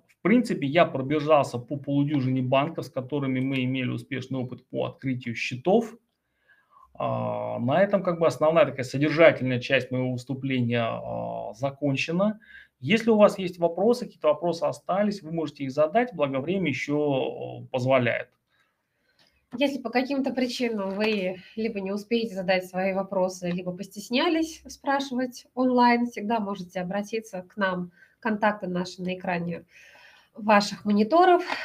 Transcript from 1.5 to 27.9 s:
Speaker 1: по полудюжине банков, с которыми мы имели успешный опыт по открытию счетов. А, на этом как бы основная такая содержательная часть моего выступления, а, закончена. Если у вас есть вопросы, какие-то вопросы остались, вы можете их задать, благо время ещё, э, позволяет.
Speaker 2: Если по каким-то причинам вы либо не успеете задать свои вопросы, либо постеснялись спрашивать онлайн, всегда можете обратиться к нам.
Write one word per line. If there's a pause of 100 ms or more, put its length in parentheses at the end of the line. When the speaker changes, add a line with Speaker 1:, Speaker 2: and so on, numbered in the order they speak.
Speaker 1:
по
полудюжине
банков,
с
которыми
мы
имели
успешный
опыт
по
открытию
счетов. (1000)
А,
на
этом
как
бы
основная
такая
содержательная
часть
моего
выступления,
а,
закончена. (400)
Если
у
вас
есть
вопросы,
какие-то
вопросы
остались,
вы
можете
их
задать,
благо
время
ещё,
э,
позволяет. (1300)
Speaker 2:
Если
по
каким-то
причинам
вы (200)
либо
не
успеете
задать
свои
вопросы,
либо
постеснялись
спрашивать
онлайн,
всегда
можете
обратиться
к
нам. (280)